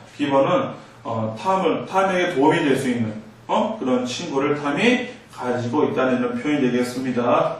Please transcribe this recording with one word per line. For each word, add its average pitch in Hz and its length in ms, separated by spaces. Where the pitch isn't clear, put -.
B번은, 135 520
어, 110 340
탐을, 180 480
탐에게 185 500
도움이 156 280
될 131 140
수 127 100
있는, 117 340
어? - 300
그런 127 280
친구를 143 560
탐이 175 480
가지고 123 500
있다는 127 340
이런 120 220
표현이 135 300
되겠습니다. 120 880